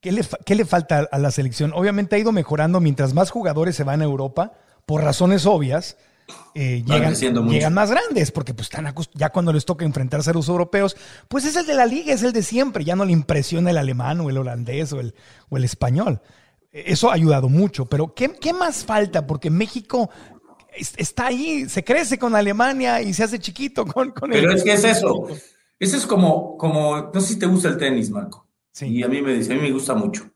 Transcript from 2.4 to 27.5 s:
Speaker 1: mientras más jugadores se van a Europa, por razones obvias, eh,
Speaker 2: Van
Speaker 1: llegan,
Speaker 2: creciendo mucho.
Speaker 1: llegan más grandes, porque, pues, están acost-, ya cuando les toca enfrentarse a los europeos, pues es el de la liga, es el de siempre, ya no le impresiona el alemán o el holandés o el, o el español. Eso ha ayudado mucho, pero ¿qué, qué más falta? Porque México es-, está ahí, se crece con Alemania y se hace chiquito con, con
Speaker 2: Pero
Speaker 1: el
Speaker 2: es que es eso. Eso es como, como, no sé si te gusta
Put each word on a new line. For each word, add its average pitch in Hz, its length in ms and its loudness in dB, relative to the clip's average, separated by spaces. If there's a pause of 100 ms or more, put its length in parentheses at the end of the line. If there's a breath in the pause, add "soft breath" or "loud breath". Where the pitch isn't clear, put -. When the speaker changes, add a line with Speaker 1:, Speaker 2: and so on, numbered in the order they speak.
Speaker 1:
mientras 139 340 2
más 180 160 2
jugadores 170 460 -2
se 151 80 -4
van 139 180 0
a 156 40 0
Europa, 139 480 -2 (320 soft breath)
por 151 180 0
razones 170 420 2
obvias, 156 500 0 (600 loud breath)
eh, 127 300 -2
Speaker 2:
Van 147 120 2
Speaker 1:
llegan, 156 140 2
Speaker 2:
creciendo 123 320 0
mucho. 117 100 2
Speaker 1:
llegan 151 200 2
más 208 180 2
grandes, 294 400 0
porque, 131 220 -6
pues, 113 140 -10
están - 200 -8
acost-, 143 260 -8
ya 151 160 -2
cuando 170 240 2
les 151 120 2
toca 170 200 -4
enfrentarse 143 460 -2
a - 20 2
los 160 160 0
europeos, 180 480 0 (300 loud breath)
pues 262 180 -2
es 302 100 -2
el 349 100 0
de 302 100 -2
la 254 100 6
liga, 294 280 -2
es 208 100 0
el 247 100 0
de 226 100 0
siempre, 240 400 -2
ya 170 120 0
no 196 100 2
le 185 80 2
impresiona 165 560 0
el 170 80 2
alemán 131 440 -2
o 151 80 -4
el 135 80 -2
holandés 127 540 -6
o 139 80 -6
el, 117 140 -8 (360 soft breath)
o 139 80 -4
el 131 60 0
español. 131 560 0 (520 soft breath)
Eso 175 400 2
ha - 20 2
ayudado 156 340 4
mucho, 147 380 2
pero 151 300 -2
¿qué, 277 260 -2
qué 320 120 -2
más 349 300 -2
falta? 202 420 0
Porque 151 240 -4
México 214 600 0 (680 loud breath)
es-, - 220 -12
está 233 300 -4
ahí, 269 420 -2
se - 160 -4
crece 277 340 0
con 233 160 0
Alemania 240 680 2
y 202 120 -2
se 180 100 0
hace 220 160 -2
chiquito 233 460 -6
con, 254 260 -2
con - 200 -8
Speaker 2:
Pero 156 200 4
Speaker 1:
el 190 60 4
Speaker 2:
es 180 80 2
que 208 80 4
es 202 100 4
eso. 208 440 2 (520 loud breath)
Eso 190 180 0
es 254 80 -2
como, 180 520 2
como, 151 560 0
no 190 80 0
sé 202 140 0
si 185 40 -8
te 190 60 -2
gusta 180 240 2